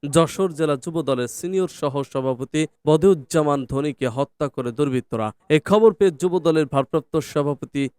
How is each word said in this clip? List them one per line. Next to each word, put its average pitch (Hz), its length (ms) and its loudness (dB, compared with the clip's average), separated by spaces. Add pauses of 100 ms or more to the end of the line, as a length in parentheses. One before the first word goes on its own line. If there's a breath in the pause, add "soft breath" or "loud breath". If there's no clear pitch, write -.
(120)
যশোর 170 420 2
জেলা 147 220 0
যুবদলের 135 600 -4
সিনিয়র 185 340 -4 (100)
সহ 139 140 -4 (180)
সভাপতি 131 500 -4 (240)
বদিউজ্জামান 151 800 2
ধনিকে 139 420 -4
হত্যা 139 400 -4
করে 123 240 -6
দুর্বৃত্তরা। 120 560 -2 (220)
এ 156 80 4 (100)
খবর 220 240 6
পেয়ে 185 260 2
যুবদলের 165 480 2
ভারপ্রাপ্ত 139 480 -2 (180)
সভাপতি 143 500 -2 (160)